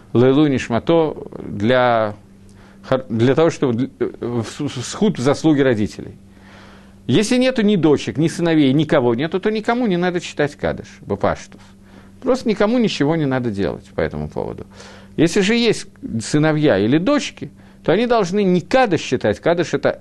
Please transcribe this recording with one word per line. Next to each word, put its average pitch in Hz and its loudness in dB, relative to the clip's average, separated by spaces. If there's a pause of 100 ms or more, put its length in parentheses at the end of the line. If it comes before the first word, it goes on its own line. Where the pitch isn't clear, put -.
(120)
Лейлу 135 4
Нишмато 143 0 (260)
для 113 0 (680)
хор-, 127 0
для 117 2
того, 160 2
чтобы 135 -2
дл-, 117 -4
в - -4
с-, - -12
в 131 -6
схуд - -2
в 123 -4
заслуги 139 2
родителей. 113 -2 (880)
Если 208 2
нету 254 2
ни 208 4
дочек, 147 2
ни 156 2
сыновей, 156 2
никого 147 2
нету, 160 -4
то 214 -2
никому 233 -2
не 180 0
надо 175 -2
читать - -4
кадыш, - -6 (120)
бапаштус. - -4 (600)
Просто 247 -2
никому 214 0
ничего 165 0
не 151 -2
надо 131 -2
делать 92 -4 (100)
по - -6
этому 76 -4
поводу. 55 -10 (500)
Если 170 2
же 208 0
есть 233 0 (360)
сыновья 151 2
или 110 2
дочки, 214 -2 (340)
то 151 0
они 220 2
должны 208 0
не 180 2
кадыш 247 2
читать. 110 -2
Кадыш — 170 0
это - -2